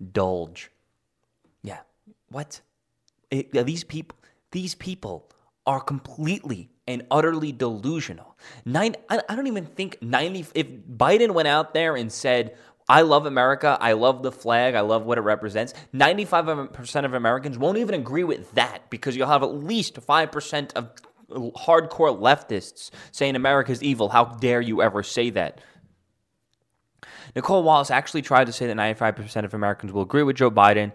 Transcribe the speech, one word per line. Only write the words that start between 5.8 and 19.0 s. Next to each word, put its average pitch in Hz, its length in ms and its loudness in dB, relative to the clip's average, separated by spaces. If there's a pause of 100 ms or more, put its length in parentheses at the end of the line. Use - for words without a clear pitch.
and 123 240 -8
utterly 156 400 2
delusional. 120 840 -6 (300)
Nine, 180 300 -2 (120)
I, 214 220 -2
I 208 60 -6
don't 269 100 -4
even 202 220 -6
think - 340 -12
ninety, 156 540 -4
if 151 120 0
Biden 156 680 2
went 160 120 2
out 156 280 0
there 160 200 0
and 117 160 -6
said, 123 460 0 (300)
"I 143 140 8
love 151 260 4
America, 139 520 2
I 117 140 2
love 127 300 2
the 127 80 -4
flag, 120 420 0
I 113 60 2
love 110 260 0
what 117 140 0
it - 20 0
represents," 107 540 -2 (180)
ninety-five 160 800 0
percent 131 320 -6
of 127 80 -4
Americans 123 460 -2
won't 175 180 0
even 214 160 -2
agree 147 300 -4
with 143 300 -6
that 117 360 -2
because 120 260 -6